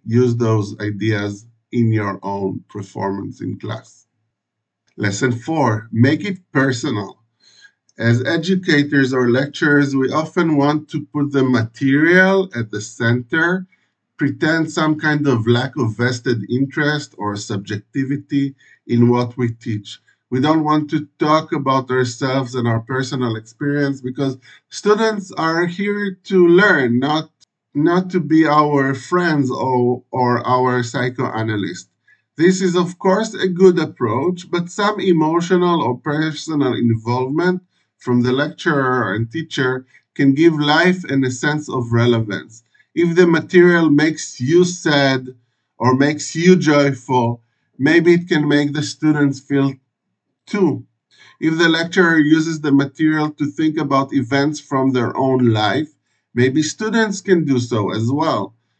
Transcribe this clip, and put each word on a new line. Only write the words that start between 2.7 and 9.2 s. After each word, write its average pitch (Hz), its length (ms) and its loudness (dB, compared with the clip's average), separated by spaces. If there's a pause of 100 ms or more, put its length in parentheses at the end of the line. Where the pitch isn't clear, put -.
in 107 160 -8
class. - 480 -14 (920)
Lesson 110 340 -2
four, 120 640 -2
make 143 320 2
it 190 140 -8 (120)
personal. 117 720 -4 (720)
As 117 280 2
educators 143 880 0
or 127 160 2